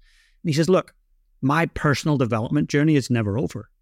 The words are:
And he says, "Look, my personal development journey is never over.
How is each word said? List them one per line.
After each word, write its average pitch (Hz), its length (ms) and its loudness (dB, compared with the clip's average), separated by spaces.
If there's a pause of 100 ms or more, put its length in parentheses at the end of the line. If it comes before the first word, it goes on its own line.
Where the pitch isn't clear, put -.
(440)
And 175 60 -2
he 151 40 0
says, 160 160 2
"Look, 180 240 0 (480)
my 151 260 0
personal 151 500 0
development 120 520 -2
journey 151 260 2
is 131 140 0
never 110 300 0
over. - 300 -8 (120)